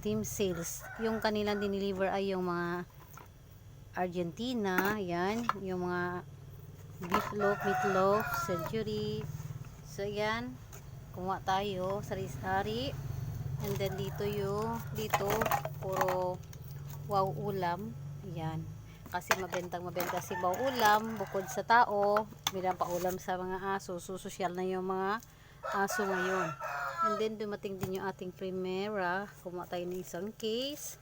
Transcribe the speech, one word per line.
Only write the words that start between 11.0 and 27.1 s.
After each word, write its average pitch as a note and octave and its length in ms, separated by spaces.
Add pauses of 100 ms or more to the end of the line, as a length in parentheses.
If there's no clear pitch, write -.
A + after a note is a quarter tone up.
Kumuha F#3 320
tayo, F#3+ 560
sari-sari. G3+ 880 (720)
And G3+ 160
then, F#3+ 160
dito G3 320
yung, G#3 480 (160)
dito, G#3 400 (480)
puro F#3 560 (720)
wow F#3+ 320
ulam. G3 560 (320)
Ayan. D#3+ 400 (400)
Kasi - 320
mabentang F3+ 480
mabenta F3 320
si F#3+ 240
wow F3+ 160
ulam. A3+ 560
Bukod G3 320
sa - 160
tao, G#3 640 (240)
pinapaulam F3+ 680
sa F#3 220
mga F#3+ 400
aso. F3 240
So, F#3 160
sosyal F#3 320
na F#3 160
yung F#3 240
mga F#3+ 320 (560)
aso G3 240
ngayon. F#3 480 (520)
And G#3+ 160